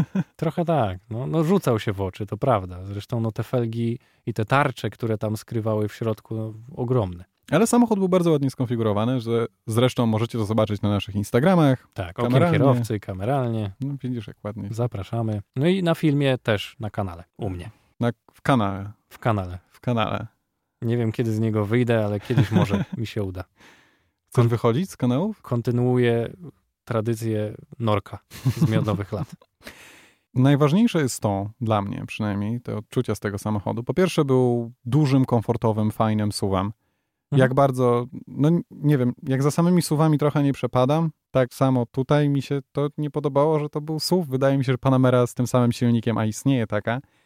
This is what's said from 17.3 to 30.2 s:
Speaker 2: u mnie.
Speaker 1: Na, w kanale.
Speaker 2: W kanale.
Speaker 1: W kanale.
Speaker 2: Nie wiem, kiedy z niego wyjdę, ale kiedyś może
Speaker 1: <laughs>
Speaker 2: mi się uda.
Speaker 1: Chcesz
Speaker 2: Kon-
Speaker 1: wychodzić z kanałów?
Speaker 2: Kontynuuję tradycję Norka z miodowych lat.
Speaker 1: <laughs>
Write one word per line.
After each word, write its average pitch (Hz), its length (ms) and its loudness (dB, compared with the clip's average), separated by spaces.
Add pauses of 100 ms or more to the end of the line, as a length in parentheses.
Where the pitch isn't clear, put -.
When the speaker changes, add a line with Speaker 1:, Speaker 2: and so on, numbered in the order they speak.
Speaker 2:
u 107 120 -6
mnie. 90 200 -10 (300)
Speaker 1:
Na, 120 100 0 (240)
w - 80 -20
kanale. 101 500 -2 (180)
Speaker 2:
W - 100 -20
kanale. 92 400 -4 (100)
Speaker 1:
W - 100 -20
kanale. 113 480 -2 (540)
Speaker 2:
Nie 117 160 0
wiem, 113 140 0
kiedy 113 220 -2
z 107 60 -2
niego 110 260 0
wyjdę, 117 400 2
ale 104 140 -2
kiedyś 107 320 0
może 104 380 0
Speaker 1:
<laughs> - 80 -10
Speaker 2:
mi 113 100 -6
się 107 160 -6
uda. 92 200 -8 (840)
Speaker 1:
Chcesz 123 140 4
Speaker 2:
Kon- 117 40 4
Speaker 1:
wychodzić 120 420 0
z - 80 -18
kanałów? 143 440 -2
Speaker 2:
Kontynuuję 120 920 0 (520)
tradycję 110 680 -2 (260)
Norka 104 400 -2 (380)
z 156 120 2
miodowych 104 420 0
lat. 107 240 -4
Speaker 1:
<laughs> - 40 -20 (920)